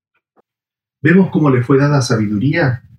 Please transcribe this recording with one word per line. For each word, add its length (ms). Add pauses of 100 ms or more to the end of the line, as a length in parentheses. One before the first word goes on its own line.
(1000)
¿Vemos 280
cómo 220
le 100
fue 160
dada 240
sabiduría? 800 (180)